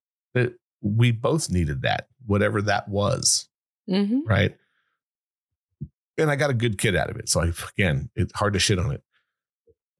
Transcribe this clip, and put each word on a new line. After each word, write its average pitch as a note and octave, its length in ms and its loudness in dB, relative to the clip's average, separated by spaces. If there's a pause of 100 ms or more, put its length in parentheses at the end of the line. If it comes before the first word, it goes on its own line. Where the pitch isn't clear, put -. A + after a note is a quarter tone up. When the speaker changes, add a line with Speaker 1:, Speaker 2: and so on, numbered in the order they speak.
(320)
Speaker 1:
that - 220 0 (260)
we A2+ 300 2
both A#2+ 400 0
needed D2 320 0
that, A1+ 240 -2 (180)
whatever G#2 380 0
that G2+ 260 -2
was, G2 600 0 (420)
Speaker 2:
Mm-hmm. G3+ 380 0
Speaker 1:
right? G2 260 2 (1600)
And D#3 140 2
I C#3+ 60 0
got C#3+ 140 0
a C3 40 0
good A2+ 240 -2
kid G#2+ 160 2
out D2+ 160 0
of - 60 -10
it. - 120 -10
So F2 140 0
I, F2 80 2 (260)
again, D2 380 0
it's - 200 -2
hard G#2 180 0
to F#2+ 80 0
shit F#2+ 180 2
on F#2 140 -2
it. C2+ 100 -10 (960)